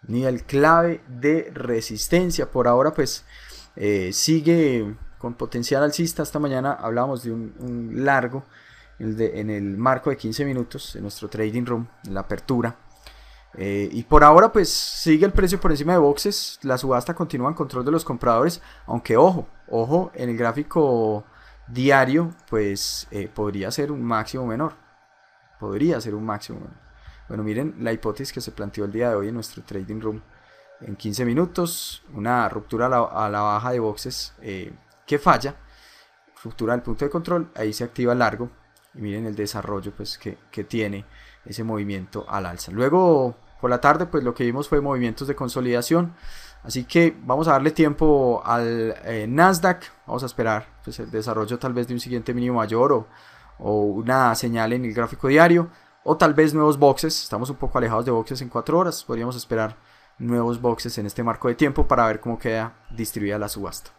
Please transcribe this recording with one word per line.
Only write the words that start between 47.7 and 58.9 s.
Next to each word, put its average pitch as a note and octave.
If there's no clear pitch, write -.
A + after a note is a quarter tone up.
tiempo D3
al, A#2
eh, A2
Nasdaq, F3
vamos A#2+
a C3+
esperar, A2+
pues, -
el A2+
desarrollo A2
tal B2+
vez A#2+
de B2
un A#2+
siguiente B2
mínimo A#2+
mayor A2+
o, A2
o G#2
una A#2
señal A2+
en B2
el A2
gráfico A#2+
diario, E3+
o D3+
tal D#3
vez D3+
nuevos D3+
boxes. D3
Estamos A#2
un C3+
poco C3
alejados A2+
de C3
boxes A#2
en B2
cuatro A#2+
horas, F3